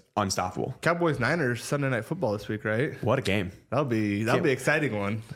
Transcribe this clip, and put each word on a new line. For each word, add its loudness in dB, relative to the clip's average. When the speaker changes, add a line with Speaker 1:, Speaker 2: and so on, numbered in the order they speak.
Speaker 1:
unstoppable. 0
Speaker 2:
Cowboys 2
Niners 0
Sunday -2
Night -2
Football -2
this -6
week, -4
right? -2
Speaker 1:
What 2
a -2
game. 0
Speaker 2:
That'll 0
be, 0
that'll 2
Speaker 1:
Can't 2
Speaker 2:
be 4
an 4
exciting 0
one. -2